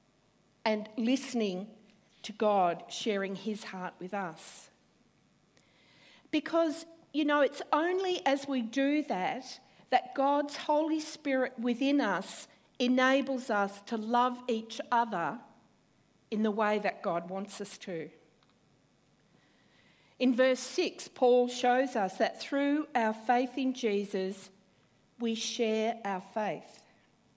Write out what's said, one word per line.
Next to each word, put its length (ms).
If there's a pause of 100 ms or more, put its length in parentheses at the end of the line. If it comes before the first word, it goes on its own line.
(640)
and 360
listening 680 (580)
to 80
God, 560
sharing 460
his 300
heart 340
with 140
us? 560 (1600)
Because, 540 (300)
you 100
know, 160
it's 220 (100)
only 540
as 200
we 140
do 440
that 540 (300)
that 260
God's 400
Holy 460
Spirit 580
within 440
us 440 (320)
enables 680
us 380
to 100
love 420 (100)
each 340 (100)
other 460 (920)
in 120
the 80
way 280
that 240
God 280
wants 280
us 200
to. 320 (2000)
In 160
verse 260
six, 480
Paul 400
shows 480
us 220
that 240
through 520
our 200
faith 420
in 160
Jesus, 760 (680)
we 160
share 720
our 160
faith. 640 (540)